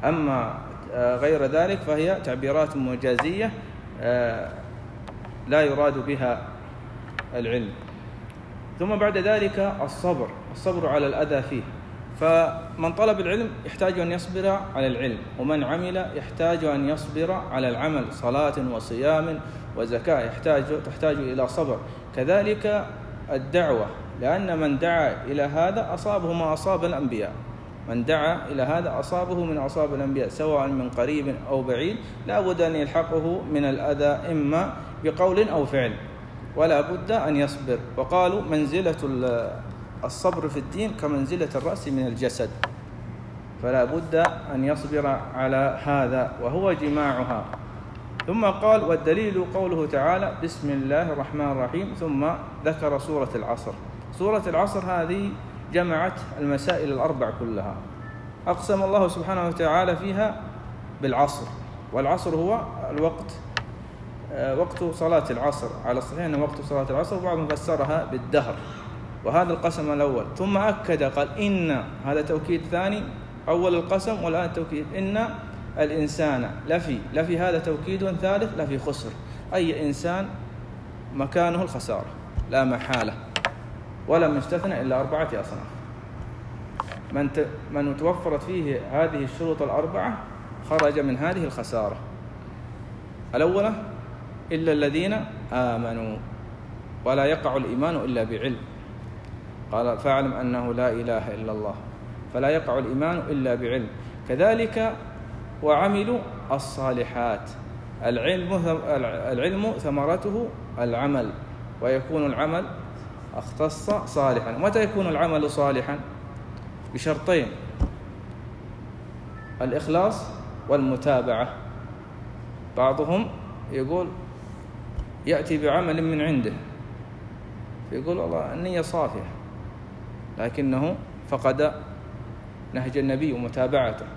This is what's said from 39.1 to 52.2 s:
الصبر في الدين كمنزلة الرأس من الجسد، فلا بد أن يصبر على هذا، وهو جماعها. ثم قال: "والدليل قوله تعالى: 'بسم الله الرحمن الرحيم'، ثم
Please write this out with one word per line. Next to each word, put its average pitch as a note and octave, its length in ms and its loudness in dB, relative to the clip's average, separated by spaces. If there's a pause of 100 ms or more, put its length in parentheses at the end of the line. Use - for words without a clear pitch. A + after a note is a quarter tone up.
الصبر D#3 460 0
في C#3+ 100 -4
الدين F3+ 320 -4
كمنزلة D3 640 0
الرأس C#3 320 -2
من C3 200 0
الجسد، A#2+ 420 0 (1120)
فلا B2+ 200 4
بد D#3+ 400 2 (320)
أن C3 100 2
يصبر D3 520 0 (180)
على C3 480 2
هذا، C3 480 2 (100)
وهو E3+ 320 2
جماعها. C#3 720 0 (840)
ثم G#3+ 160 2
قال: G#3+ 380 6
"والدليل F3 720 4
قوله F3+ 340 2
تعالى: E3 460 2 (100)
'بسم D3 260 -4
الله C#3+ 440 2
الرحمن C#3+ 380 -2
الرحيم'، C#3 420 -2
ثم D3 340 0 (380)